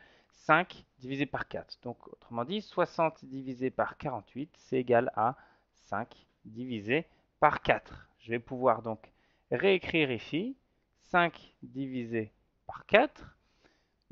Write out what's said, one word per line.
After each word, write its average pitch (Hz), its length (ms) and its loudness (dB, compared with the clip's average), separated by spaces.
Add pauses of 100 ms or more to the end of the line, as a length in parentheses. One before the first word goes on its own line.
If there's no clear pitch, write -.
(300)
cinq - 560 0 (140)
divisé 135 260 -4
par - 220 -6
quatre. - 340 -12
Donc - 260 -12
autrement - 380 -8
dit, 202 160 -4
soixante 170 640 0
divisé 131 460 -4
par - 260 -2
quarante-huit, 131 580 -8
c'est - 220 -4
égal 123 380 4
à 113 200 2 (520)
cinq - 400 -10 (180)
divisé 117 600 -4 (320)
par 147 240 4
quatre. - 440 -2 (120)
Je 110 100 -14
vais 117 80 -2
pouvoir 123 460 0
donc 113 280 -8 (380)
réécrire 160 640 2
ici 175 440 -4 (520)
cinq - 560 0
divisé 123 680 -6 (360)
par - 180 -16
quatre. - 500 2 (760)